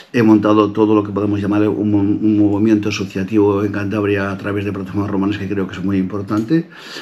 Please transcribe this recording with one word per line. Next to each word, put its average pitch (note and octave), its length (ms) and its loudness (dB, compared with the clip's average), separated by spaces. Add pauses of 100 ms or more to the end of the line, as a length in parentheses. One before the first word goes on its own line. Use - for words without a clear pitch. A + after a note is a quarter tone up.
(120)
he A#2+ 120 2
montado G#2+ 480 6
todo G#2+ 240 2
lo G#2 80 4
que G#2 80 -8
podemos G2+ 280 -2
llamar G#2 300 0
un G#2 220 0
mo-, G#2 80 2
un G#2 380 0
movimiento G#2 520 2
asociativo G2+ 760 0
en G2+ 80 -2
Cantabria G2+ 600 -2
a F#2+ 60 -8
través G2+ 280 -4
de G2+ 80 -4
plataformas G2 360 -6
romanas, G2 280 -2
que G2 100 -8
creo G2 200 -4
que - 80 -14
es F2 80 -8
muy G2 140 -2
importante. G#2 720 -2 (340)